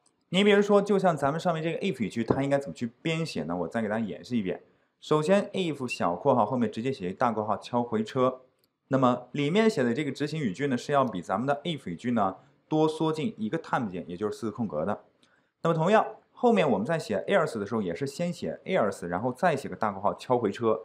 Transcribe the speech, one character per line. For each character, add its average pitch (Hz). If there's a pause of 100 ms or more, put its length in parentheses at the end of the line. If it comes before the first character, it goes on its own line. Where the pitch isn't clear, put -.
(320)
你 190
比 208
如 202
说， 202
就 202
像 170
咱 139
们 156
上 175
面 160
这 165
个 -
if 175
语 95
句， 113
它 135
应 139
该 139
怎 139
么 82
去 123 (160)
编 160
写 -
呢？ 85
我 85
再 113
给 104
大 107
家 117
演 87
示 123
一 110
遍。 87 (380)
首 156
先， 196
if 151
小 87
括 131
号 120
后 131
面 117
直 -
接 131
写 90
一 -
大 120
括 107
号 107
敲 120
回 110
车。 - (440)
那 135
么 123
里 143
面 220
写 180
的 120
这 156
个 139
执 143
行 156
语 110
句 139
呢， 127
是 -
要 139
比 98
咱 92
们 120
的 143
if 165
语 85
句 123
呢 107 (320)
多 156
缩 156
进 151
一 107
个 160
time 127
键， 80
也 87
就 104
是 104
四 110
个 -
空 117
格 76
的。 101 (580)
那 165
么 170
同 160
样， 214 (260)
后 240
面 180
我 107
们 101
在 165
写 113
else 156
的 101
时 117
候， 110
也 87
是 135
先 175
写 80
else， 120
然 87
后 127
再 160
写 95
个 90
大 107
括 98
号 98
敲 -
回 104
车， 113